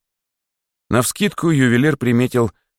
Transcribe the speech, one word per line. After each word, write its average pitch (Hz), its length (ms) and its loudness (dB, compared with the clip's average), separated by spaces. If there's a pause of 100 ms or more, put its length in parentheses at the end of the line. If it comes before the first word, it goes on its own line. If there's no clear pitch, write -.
(880)
Навскидку 170 600 -2
ювелир 135 460 2
приметил 120 560 0 (260)